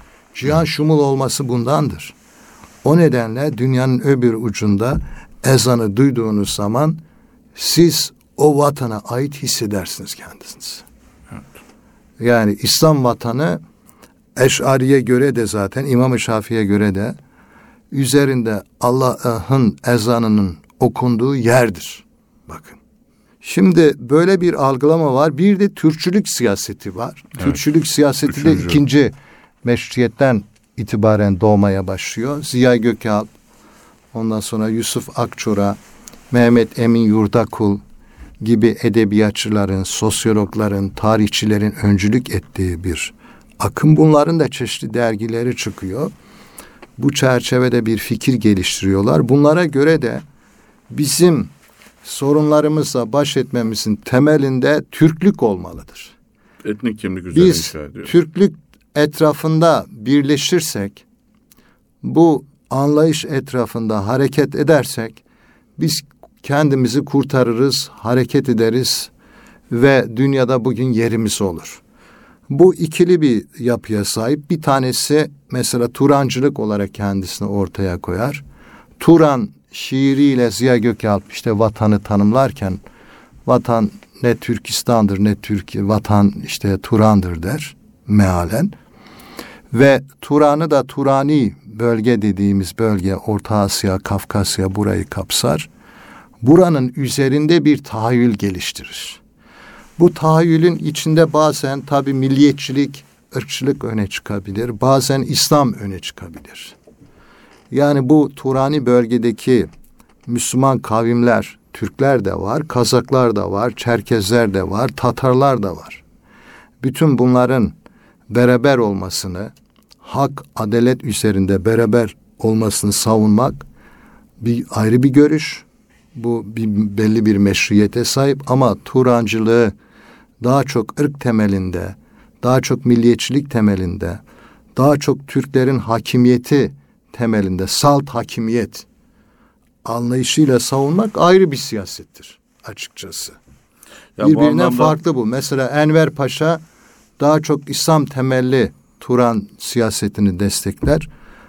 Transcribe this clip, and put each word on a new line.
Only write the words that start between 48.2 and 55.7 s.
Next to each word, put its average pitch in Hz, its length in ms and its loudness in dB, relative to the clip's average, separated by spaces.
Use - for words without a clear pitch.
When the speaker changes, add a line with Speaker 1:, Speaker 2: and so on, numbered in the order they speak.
Speaker 1:
geliştiriyorlar. 104 920 0
Bunlara 147 380 4
göre 147 360 2
de 120 180 -6
bizim 143 580 2
sorunlarımızla 151 1080 0
baş 143 240 -2
etmemizin 113 600 -2
temelinde 139 960 2
Türklük 165 520 2
olmalıdır. 90 680 -6